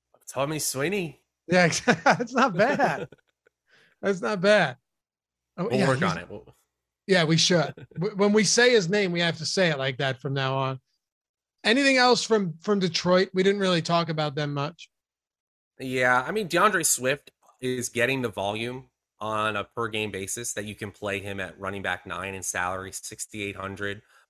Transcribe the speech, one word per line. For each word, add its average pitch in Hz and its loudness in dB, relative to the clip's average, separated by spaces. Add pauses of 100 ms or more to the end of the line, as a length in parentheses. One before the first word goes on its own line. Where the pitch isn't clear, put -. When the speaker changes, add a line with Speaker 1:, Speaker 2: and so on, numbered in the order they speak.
(280)
Speaker 1:
Tommy 143 -4
Sweeney. 160 -4 (280)
Speaker 2:
Yeah, 180 4
<laughs> - -2 (320)
it's 247 -6
not 247 2
bad. 202 0 (480)
Speaker 1:
<laughs> - -20
Speaker 2:
That's 196 -2
not 220 -2
bad. 185 4 (800)
Oh, 180 -4
Speaker 1:
We'll 131 2
Speaker 2:
yeah, 175 4
Speaker 1:
work 131 2
Speaker 2:
he's 110 2
Speaker 1:
on 87 -4
it. 87 -12
We'll - -16 (520)
Speaker 2:
Yeah, 180 4
we 160 4
should. 160 2 (120)
Speaker 1:
<laughs> - -20
Speaker 2:
W-, 202 -4
when 202 4
we 214 6
say 240 4
his 208 4
name, 196 0
we 170 -2
have 170 0
to 156 -8
say 185 2
it 147 -2
like 131 -2
that 135 -2
from 139 -6
now 135 -2
on. 131 -2 (840)
Anything 269 4
else 247 6
from, 202 0
from 208 0
Detroit? 180 2
We 185 2
didn't 202 2
really 180 2
talk 170 0
about 151 -4
them 147 -4
much. 147 -6 (920)
Speaker 1:
Yeah, 127 2
I 156 -6
mean, 208 -4
DeAndre 175 2
Swift 127 -2 (280)
is 127 -4
getting 127 0
the 120 -2
volume 110 -6 (340)
on 107 -2
a 101 -4
per 117 -6
game 107 -4
basis 98 -8
that 104 -8
you 104 -10
can 104 -10
play 101 -6
him 98 -10
at 87 -10
running 98 -8
back 92 -4
nine 92 -8
in 95 -12
salary, 95 -6
sixty-eight 101 -10
hundred. 98 -8 (280)